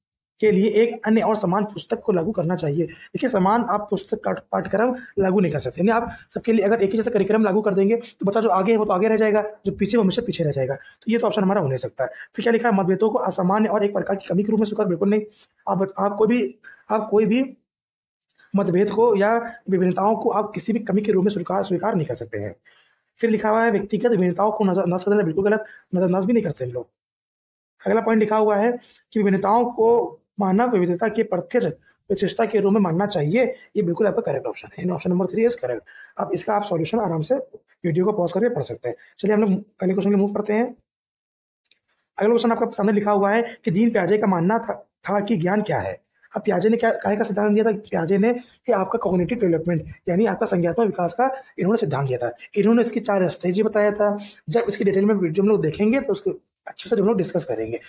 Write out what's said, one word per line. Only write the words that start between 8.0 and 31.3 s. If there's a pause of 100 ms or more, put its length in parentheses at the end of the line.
बच्चा
जो
आगे
है
वो
तो
आगे
रह
जाएगा, (220)
जो
पीछे
वो
हमेशा
पीछे
रह
जाएगा।
तो
ये
तो
option
हमारा
हो
नहीं
सकता
है। (260)
फिर
क्या
लिखा
है,
मतभेदों
को
असामान्य
और
एक
प्रकार
की
कमी
के
रूप
में
स्वीकार,
बिल्कुल
नहीं। (460)
आप,
आप
कोई
भी, (340)
आप
कोई
भी (1080)
मतभेद
को
या (340)
विभिन्नताओं
को
आप
किसी
भी
कमी
के
रूप
में
स्वीकार,
स्वीकार
नहीं
कर
सकते
हैं। (640)
फिर
लिखा
हुआ
है,
व्यक्तिगत
विभिन्नताओं
को
नजरअंदाज
कर
देना,
बिल्कुल
गलत, (300)
नजरअंदाज
भी
नहीं
करते
हम
लोग। (920)
अगला
point
लिखा
हुआ
है (420)
कि
विभिन्नताओं
को (220)
मानव
विविधता
के
प्रत्यक्ष (440)